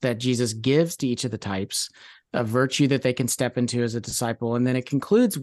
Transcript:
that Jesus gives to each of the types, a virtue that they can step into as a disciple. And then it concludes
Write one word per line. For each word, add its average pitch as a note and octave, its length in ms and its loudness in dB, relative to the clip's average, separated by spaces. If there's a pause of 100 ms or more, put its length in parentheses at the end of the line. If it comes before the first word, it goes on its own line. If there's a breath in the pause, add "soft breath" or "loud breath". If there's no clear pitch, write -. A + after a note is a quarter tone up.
that A#2+ 160 0
Jesus A#2+ 360 0
gives C#3 440 2
to C#3 100 -2
each A#2+ 160 -2
of B2 60 -4
the A2+ 80 -4
types, G2 500 -4 (460 loud breath)
a B2 120 0
virtue C3 420 2
that C3 140 2
they B2+ 120 2
can B2 140 -2
step B2 300 -2
into A#2+ 260 0
as A2+ 100 -2
a A#2 80 -4
disciple. A#2 540 -4
And B2 100 2
then B2+ 120 2
it B2+ 80 -4
concludes G3+ 560 2